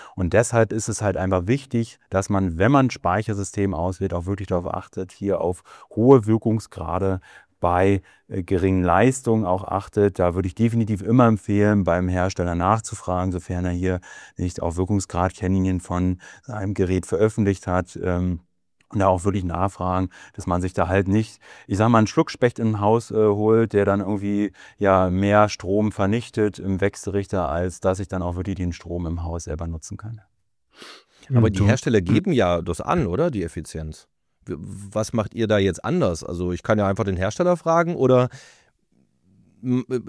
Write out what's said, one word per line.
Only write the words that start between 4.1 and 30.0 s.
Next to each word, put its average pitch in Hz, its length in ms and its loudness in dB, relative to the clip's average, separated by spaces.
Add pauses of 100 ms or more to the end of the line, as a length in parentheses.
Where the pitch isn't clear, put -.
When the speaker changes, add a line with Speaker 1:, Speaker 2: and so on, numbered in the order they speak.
Speaker 1:
auch 87 140 -6
wirklich 98 220 -6
darauf 87 260 -4
achtet, - 380 -10
hier 98 280 -4
auf 90 220 -2 (320)
hohe 120 320 6
Wirkungsgrade 95 920 -2 (420)
bei, 92 400 4 (260)
äh, 98 140 -6
geringen 92 420 2
Leistungen 110 600 2
auch 92 180 -2
achtet. 101 540 0
Da 87 160 2
würde 95 140 -2
ich - 60 -14
definitiv 110 460 0
immer 117 260 4
empfehlen, 104 580 2
beim 87 240 0
Hersteller 90 460 -2
nachzufragen, 92 800 -2
sofern 90 320 -6
er 90 80 -2
hier 90 280 -2 (360)
nicht 90 240 -6
auch 82 160 -4
Wirkungsgradkennlinien 92 1040 -2
von 90 380 -2 (240)
seinem 104 320 -8
Gerät 92 320 0
veröffentlicht 101 600 0
hat, 90 360 -2
ähm, 90 380 -2 (500)
und - 80 -4
da 95 80 2
auch 92 180 2
wirklich 98 200 -2
nachfragen, 92 640 -2 (240)
dass - 120 -10
man 87 140 0
sich 90 140 -4
da 87 120 0
halt 95 220 0
nicht, 107 300 0 (280)
ich 101 120 -4
sag 110 100 4
mal, 117 80 6
einen 107 100 6
Schluckspecht - 520 0
im 110 200 0
Haus, 107 320 0
äh, - 40 -6
holt, 107 580 2
der 101 140 2
dann 101 140 2
irgendwie, 101 520 -4 (240)
ja, 95 320 4
mehr 101 400 4
Strom 104 440 -2
vernichtet 104 640 -2
im 95 240 -4
Wechselrichter, 98 680 -2
als 87 320 -4
dass 92 200 0
ich 98 80 -8
dann 95 120 -6
auch 87 160 -4
wirklich 90 200 -6
den 87 180 -4
Strom 87 320 -8
im 82 180 -6
Haus 82 200 -8
selber 85 220 -8
nutzen 82 300 -10
kann. 110 240 -14 (1080)